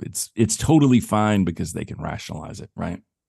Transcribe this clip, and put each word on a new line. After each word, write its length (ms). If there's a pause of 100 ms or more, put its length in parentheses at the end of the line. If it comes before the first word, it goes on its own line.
it's, 320
it's 220
totally 420
fine 460
because 280
they 120
can 140
rationalize 640
it," 140
right? 260 (280)